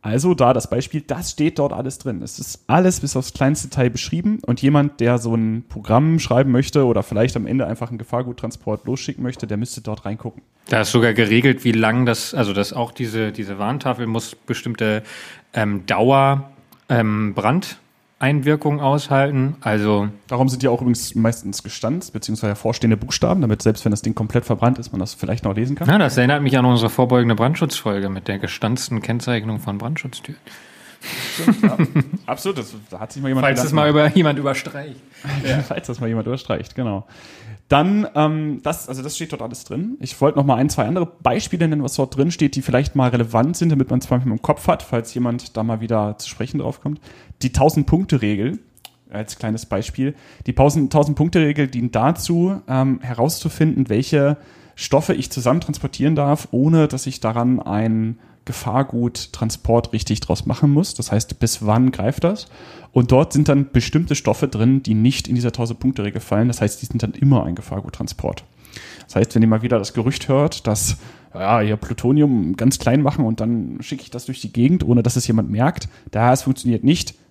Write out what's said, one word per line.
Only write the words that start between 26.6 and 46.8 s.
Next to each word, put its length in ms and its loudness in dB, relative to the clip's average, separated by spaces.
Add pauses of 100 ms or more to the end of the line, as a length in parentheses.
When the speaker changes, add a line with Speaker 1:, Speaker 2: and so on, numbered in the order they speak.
Speaker 2:
unsere 240 4
vorbeugende 460 4
Brandschutzfolge 720 -2
mit 200 -8
der 100 -4
gestanzten 600 -4
Kennzeichnung 580 -4
von 180 -6
Brandschutztüren. 640 -10 (920)
Speaker 1:
Stimmt, 280 2
ja. 160 4 (240)
<laughs> 240 -6
Absolut, 340 -4
das, 140 -10 (160)
da 120 -14
hat 100 -14
sich 100 -12
mal 60 -4
jemand 180 0
Speaker 2:
Falls 100 4
Speaker 1:
gedacht, 100 -2
Speaker 2:
das 80 -2
mal 160 4
über, 260 6
jemand 240 4
überstreicht. 560 -6 (280)
Speaker 1:
<laughs> 220 -6
Ja. 140 0
Falls 280 -6
das 120 -8
mal 80 -4
jemand 200 -2
überstreicht, 480 -6
genau. 300 -4 (640)
Dann, 440 2
ähm, 480 0
das, 280 -6
also 120 -8
das 140 -10
steht 160 -10
dort 100 -8
alles 220 -12
drin. 360 -8
Ich 200 -12
wollte 180 4
noch 80 2
mal 100 4
ein, 140 2
zwei 160 -2
andere 200 0
Beispiele 640 -2
nennen, 140 0
was 140 -4
dort 200 -2
drin 140 2
steht, 260 0
die 60 -2
vielleicht 340 0
mal 140 4
relevant 460 2
sind, 140 0
damit 200 2
man 100 0
es 100 -10
manchmal 260 0
im 60 -6
Kopf 260 -2
hat, 160 0
falls 300 -4
jemand 420 -4
da 80 -2
mal 180 -2
wieder 360 -2
zu 120 -12
sprechen 300 -6
drauf 220 -6